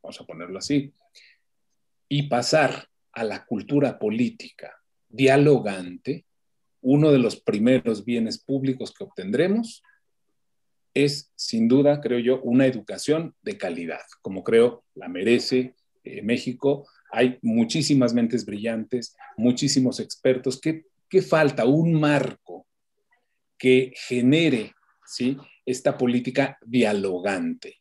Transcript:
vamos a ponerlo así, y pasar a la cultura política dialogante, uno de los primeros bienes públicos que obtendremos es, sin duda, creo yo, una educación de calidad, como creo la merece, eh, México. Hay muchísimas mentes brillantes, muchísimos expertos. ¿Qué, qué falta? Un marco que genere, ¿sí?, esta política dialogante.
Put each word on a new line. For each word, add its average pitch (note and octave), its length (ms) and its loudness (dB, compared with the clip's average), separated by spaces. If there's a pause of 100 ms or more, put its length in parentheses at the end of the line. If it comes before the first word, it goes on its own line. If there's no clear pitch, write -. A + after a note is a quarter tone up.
vamos D#2+ 200 -18
a - 40 -20
ponerlo F2 320 -14
así, C#3+ 360 -4 (1120)
y C#3+ 220 -2
pasar C#3 580 0 (240)
a A2+ 140 -6
la G#2+ 180 -8
cultura B2+ 560 -2
política - 760 -6 (360)
dialogante, C3 1160 2 (540)
uno D3 320 4
de C3+ 80 6
los A2+ 220 -2
primeros A2+ 640 0
bienes A#2 320 -4
públicos C3 560 -6
que G2+ 100 -14
obtendremos D#3+ 800 -4 (1080)
es, C#3+ 420 -2
sin A2+ 320 -2
duda, C#3+ 320 4
creo B2 200 -2
yo, B2+ 220 2
una C3 260 4
educación B2+ 760 -4
de G2+ 160 -10
calidad, E2+ 420 -8 (220)
como F#2+ 240 -10
creo A#2 400 2 (100)
la F#2 140 -14
merece, A#2+ 680 0 (300)
eh, C3 160 -14
México. B2 680 -4 (240)
Hay B2 300 0
muchísimas A#2 720 2
mentes A#2 320 -2
brillantes, A2 720 -8 (180)
muchísimos B2 640 0
expertos. B2+ 600 -2
¿Qué, D#3+ 240 -6 (240)
qué F#3 120 4
falta? D3+ 440 2
Un D#3+ 340 4
marco - 680 -2 (880)
que C3 380 4
genere, B2+ 760 0 (320)
¿sí?, C3 320 -4 (280)
esta B2+ 320 -2
política B2 680 -2
dialogante. G2 1160 -2